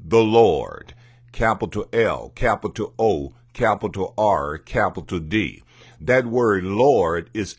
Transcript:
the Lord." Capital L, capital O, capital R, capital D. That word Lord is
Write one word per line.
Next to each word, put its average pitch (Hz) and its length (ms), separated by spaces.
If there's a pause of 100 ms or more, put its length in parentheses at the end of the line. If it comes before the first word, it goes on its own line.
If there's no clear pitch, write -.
the 113 180
Lord." 92 680 (400)
Capital 104 580
L, 87 440
capital 107 640
O, 80 340 (220)
capital 101 640
R, 80 400
capital 90 640
D. 78 420 (360)
That 123 280
word 113 380
Lord 98 680
is 101 260